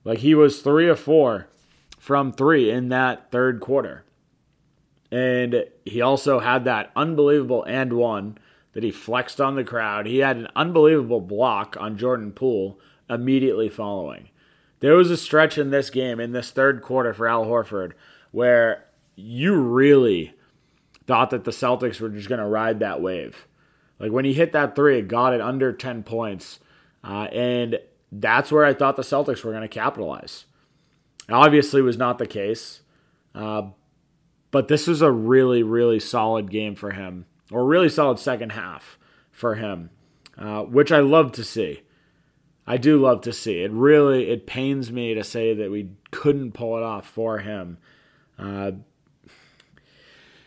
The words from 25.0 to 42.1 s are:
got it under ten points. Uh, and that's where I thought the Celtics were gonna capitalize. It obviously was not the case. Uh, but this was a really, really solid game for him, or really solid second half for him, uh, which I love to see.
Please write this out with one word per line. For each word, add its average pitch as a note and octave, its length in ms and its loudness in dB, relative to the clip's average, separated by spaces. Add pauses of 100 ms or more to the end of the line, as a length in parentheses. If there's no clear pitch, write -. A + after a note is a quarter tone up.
got A#2+ 240 0
it A#2+ 80 0
under B2+ 320 -2
ten A#2 320 -10
points. A2 560 -8 (420)
Uh, G2+ 300 -8
and A#2+ 480 -2 (320)
that's A#2 400 0
where D3+ 120 6
I C#3 100 4
thought C3+ 220 0
the C3+ 60 -6
Celtics C#3 400 -4
were A2+ 100 -8
gonna A2 160 -10
capitalize. G#2+ 760 -8 (840)
It G#2+ 40 -4
obviously C#3+ 500 6
was B2 140 0
not B2 220 -4
the A#2+ 80 -6
case. G#2+ 560 -8 (520)
Uh, G#2+ 340 -8 (840)
but C3+ 180 0
this D3 180 0
was D#3+ 160 2
a D3+ 80 6
really, B2 520 4
really A2+ 380 2
solid A2 500 -2
game G#2+ 240 -6
for G2+ 180 -10
him, F2+ 340 -14 (240)
or B2 160 -2
really E3 240 4
solid C3+ 280 0
second A#2 340 -8
half F2+ 460 -14 (320)
for A2+ 260 -4
him, F#2+ 340 -10 (480)
uh, G#2+ 240 -8
which C#3+ 280 2
I D3+ 100 6
love C#3+ 320 4
to A2+ 120 -12
see. E2 380 -8 (840)